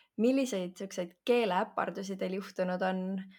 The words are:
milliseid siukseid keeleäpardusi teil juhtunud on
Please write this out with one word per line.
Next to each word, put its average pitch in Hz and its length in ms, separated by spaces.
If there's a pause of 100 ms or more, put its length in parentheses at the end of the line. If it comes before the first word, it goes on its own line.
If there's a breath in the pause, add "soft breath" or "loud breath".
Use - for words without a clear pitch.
(160)
milliseid 233 580
siukseid 190 460
keeleäpardusi 196 1000
teil 190 160
juhtunud 185 480
on 185 200 (380 loud breath)